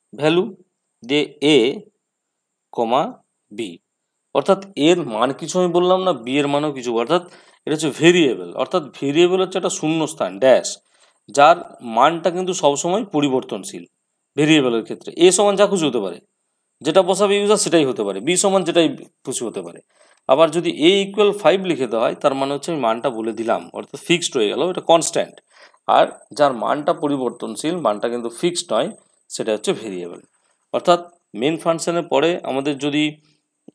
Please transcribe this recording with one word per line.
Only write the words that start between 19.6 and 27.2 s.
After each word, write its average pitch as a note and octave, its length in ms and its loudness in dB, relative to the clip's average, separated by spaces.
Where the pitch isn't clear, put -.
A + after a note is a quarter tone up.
পারে। E2+ 180 -16
আবার D3+ 220 6
যদি E3 200 -2
এ F#3 320 2
ইকুয়াল G3+ 300 0
ফাইভ F#3+ 320 2
লিখে C3+ 220 -2
দেওয়া A2+ 180 -2
হয়, D3+ 100 0
তার C#3 200 0
মানে C3+ 200 -2
হচ্ছে C#3+ 180 -8
আমি D3+ 80 -4
মানটা A#2 300 0
বলে A2 220 -6
দিলাম, G#2+ 400 -4
অর্থাৎ - 280 -14
ফিক্সড - 360 0
হয়ে G#2+ 120 0
গেল, B2 220 -2
এটা - 100 -6
কনস্ট্যান্ট। D#3 600 0
আর C#3+ 200 4
যার C#3+ 200 2
মানটা C3 400 -2
পরিবর্তনশীল, C#3+ 840 -4